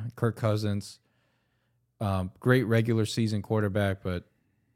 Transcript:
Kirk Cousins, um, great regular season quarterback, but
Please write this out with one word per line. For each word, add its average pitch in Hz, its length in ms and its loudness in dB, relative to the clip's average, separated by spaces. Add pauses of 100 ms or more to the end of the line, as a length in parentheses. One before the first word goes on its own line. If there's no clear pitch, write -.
(160)
Kirk 113 220 0
Cousins, 104 640 -2 (1000)
um, 95 400 -2
great 127 240 4
regular 110 420 2
season 107 360 -2
quarterback, 101 640 0
but 90 220 -6 (500)